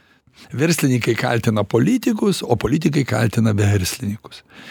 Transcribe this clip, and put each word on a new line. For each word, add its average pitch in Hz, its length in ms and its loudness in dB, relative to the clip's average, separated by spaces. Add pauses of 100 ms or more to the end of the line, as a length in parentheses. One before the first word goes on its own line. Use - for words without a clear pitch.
(560)
Verslininkai 127 600 0
kaltina 113 500 0
politikus, 214 720 0
o - 160 0
politikai 143 480 0
kaltina 113 480 0
verslininkus. 101 880 -2 (300)